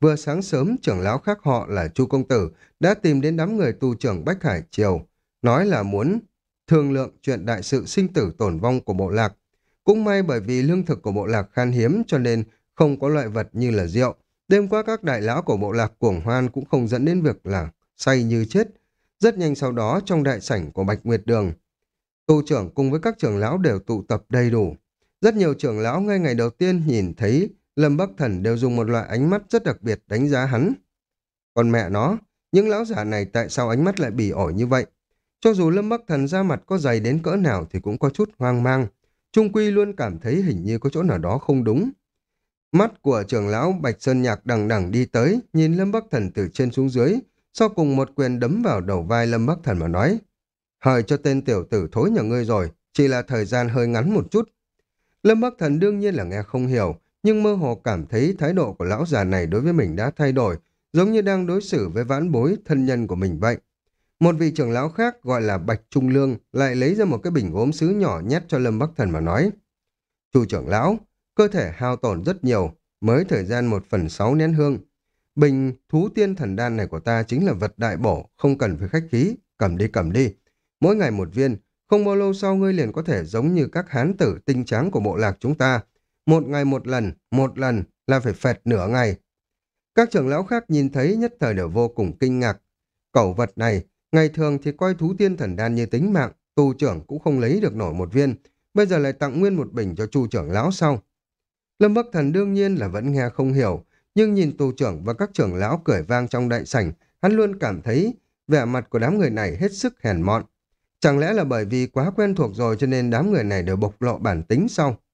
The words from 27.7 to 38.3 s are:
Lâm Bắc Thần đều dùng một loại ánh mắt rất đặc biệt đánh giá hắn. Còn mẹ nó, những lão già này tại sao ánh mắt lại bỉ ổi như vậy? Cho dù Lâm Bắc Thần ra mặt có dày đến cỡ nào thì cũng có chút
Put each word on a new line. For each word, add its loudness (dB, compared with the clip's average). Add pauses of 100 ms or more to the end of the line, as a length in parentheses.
Lâm 4
Bắc 0
Thần -2
đều 0
dùng 0
một 0
loại -2
ánh 0
mắt 0
rất 0
đặc -4
biệt -4
đánh 0
giá 2
hắn. 0 (800)
Còn 4
mẹ 0
nó, 0 (340)
những 4
lão 0
già -4
này -2
tại -2
sao -2
ánh 2
mắt 0
lại -2
bỉ 0
ổi -2
như 0
vậy? 0 (540)
Cho 4
dù 4
Lâm 0
Bắc -2
Thần 0
ra -2
mặt -2
có -2
dày 0
đến 0
cỡ 0
nào 0
thì -4
cũng -4
có 0
chút -2